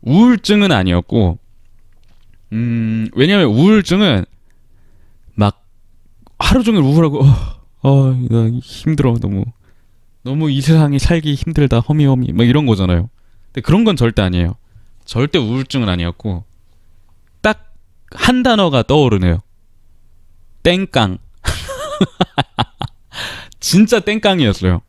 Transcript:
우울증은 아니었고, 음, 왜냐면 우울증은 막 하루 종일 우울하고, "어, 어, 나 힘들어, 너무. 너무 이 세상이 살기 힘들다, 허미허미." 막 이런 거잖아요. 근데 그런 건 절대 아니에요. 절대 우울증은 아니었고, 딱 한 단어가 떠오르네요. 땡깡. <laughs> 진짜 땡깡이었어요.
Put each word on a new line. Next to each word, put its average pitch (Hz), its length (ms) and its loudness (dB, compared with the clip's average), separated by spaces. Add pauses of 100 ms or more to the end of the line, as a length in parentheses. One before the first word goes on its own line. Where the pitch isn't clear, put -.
우울증은 202 680 2
아니었고, 92 640 0 (1120)
음, 113 640 -4
왜냐면 170 320 2
우울증은 175 800 2 (1080)
막 104 280 -2 (760)
하루 233 260 2
종일 214 180 2
우울하고, 147 400 2
"어, 135 40 4 (560)
어, 135 340 2 (120)
나 113 200 0 (140)
힘들어, 135 580 -4
너무. 101 240 -4 (800)
너무 147 280 -4
이 139 100 -2
세상이 147 380 2
살기 156 360 0
힘들다, 143 460 0
허미허미." 139 520 0
막 101 120 2
이런 139 220 2
거잖아요. 95 420 0 (440)
근데 - 80 -8
그런 196 240 2
건 214 100 2
절대 117 280 0
아니에요. 90 320 -2 (500)
절대 143 340 -4
우울증은 123 500 -4
아니었고, 90 560 -6 (960)
딱 - 280 -4 (420)
한 254 300 0
단어가 196 400 2
떠오르네요. 104 560 2 (1300)
땡깡. 170 540 -2 (240)
<laughs> - 1000 -6 (1200)
진짜 214 400 2
땡깡이었어요. 147 880 0